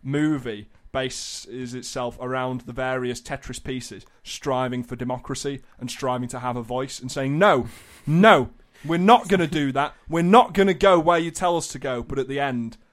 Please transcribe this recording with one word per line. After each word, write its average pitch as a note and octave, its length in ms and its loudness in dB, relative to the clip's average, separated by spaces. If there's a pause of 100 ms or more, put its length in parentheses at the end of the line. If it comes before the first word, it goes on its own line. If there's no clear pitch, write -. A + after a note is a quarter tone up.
movie C3+ 680 -2 (220)
bases B2+ 800 -8
itself B2 480 -8
around B2+ 400 -4
the B2 120 -16
various B2+ 460 -4
Tetris C3+ 420 -12
pieces B2 440 -10 (180)
striving B2+ 600 -4
for B2 120 -10
democracy B2+ 680 -8 (180)
and B2+ 100 -10
striving B2+ 400 -4
to B2 100 -10
have B2 160 -6
a B2 60 -6
voice B2 380 -8
and B2+ 120 -10
saying, C#3 260 -2
No, D#3+ 300 4 (380)
no, E3 460 6 (340)
we're D#3+ 120 0
not G#3+ 300 6
gonna F3+ 200 2
do D3 240 0
that. C#3 240 -2 (120)
We're D#3+ 140 -2
not F#3 320 6
gonna G3 200 2
go F#3 260 6
where E3+ 200 4
you E3 120 -2
tell F3 260 -2
us D#3+ 120 -4
to D3+ 100 -12
go. B2+ 240 -6
But C3+ 160 -6
at C3 80 -2
the C3+ 120 -6
end B2 380 -4 (160)